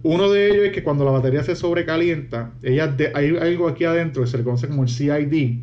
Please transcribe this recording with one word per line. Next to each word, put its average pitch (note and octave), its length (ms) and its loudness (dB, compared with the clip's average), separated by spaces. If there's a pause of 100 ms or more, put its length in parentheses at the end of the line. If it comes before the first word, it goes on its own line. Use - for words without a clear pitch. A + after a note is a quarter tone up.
Uno F#3 280 2
de G3+ 180 4
ellos G3+ 160 4
es G3 60 -2
que F#3 100 -6
cuando C#3+ 220 0
la C3+ 80 2
batería C3 320 2
se F3 100 -2
sobrecalienta, D#3+ 1000 -2 (100)
ella C#3+ 240 2
de, D3 260 0
hay D3 220 2
algo E3+ 320 0
aquí D#3+ 160 -2
adentro E3 400 0
que A#2+ 40 0
se B2 80 -4
le A#2 60 -2
conoce A#2+ 240 0
como C#3+ 160 -2
el B2+ 60 0
C B2 160 -2
I D3 220 0
D C#3 360 0